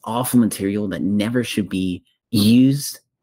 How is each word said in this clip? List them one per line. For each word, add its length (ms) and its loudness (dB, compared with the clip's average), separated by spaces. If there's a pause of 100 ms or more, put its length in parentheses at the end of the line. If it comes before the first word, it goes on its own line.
awful 340 0
material 480 0
that 140 -6
never 420 -2
should 240 -4
be 360 -4 (280)
used, 680 2 (220)